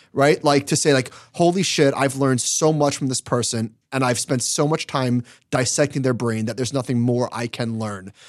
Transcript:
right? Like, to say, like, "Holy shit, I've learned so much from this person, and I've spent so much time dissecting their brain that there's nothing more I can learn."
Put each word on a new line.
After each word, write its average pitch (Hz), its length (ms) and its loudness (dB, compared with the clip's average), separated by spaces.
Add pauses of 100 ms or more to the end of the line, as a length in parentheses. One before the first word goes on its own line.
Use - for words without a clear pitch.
(140)
right? 143 280 4
Like, 143 260 2
to 160 80 0
say, 151 180 2
like, 131 180 0 (220)
"Holy 175 280 2
shit, 143 320 2
I've 135 220 0
learned 131 240 2
so - 320 2
much 147 240 0
from 139 120 -4
this 127 120 -4
person, 117 540 -2 (180)
and 135 100 0
I've 123 160 0
spent 127 240 -2
so - 240 0
much 156 200 -2
time 123 380 -2 (260)
dissecting 131 500 0
their 131 140 0
brain 110 320 -2
that 110 100 -6
there's 123 160 -4
nothing 127 280 -2
more 120 320 0
I 117 140 -6
can 113 320 -6
learn." 101 320 -8 (180)